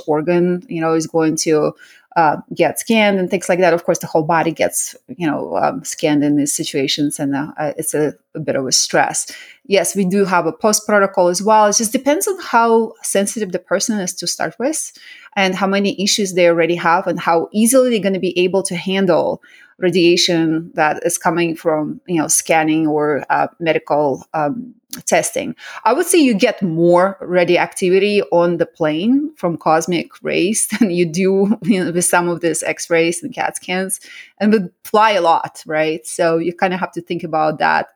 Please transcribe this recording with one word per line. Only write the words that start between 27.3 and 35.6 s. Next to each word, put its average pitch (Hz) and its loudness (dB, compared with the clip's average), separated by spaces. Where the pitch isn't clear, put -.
on 170 2
the 160 0
plane 214 0
from 170 -4
cosmic 170 0
rays 160 -2
<laughs> 208 -2
than 208 2
you 175 0
do, 196 0
you 180 0
know, 170 -4
with 175 -2
some 175 2
of 170 -4
these 160 -2
X-rays 165 -2
and - -10
cat - -4
scans, 185 -6
and 208 2
we 220 4
fly 214 4
a 196 0
lot, - 0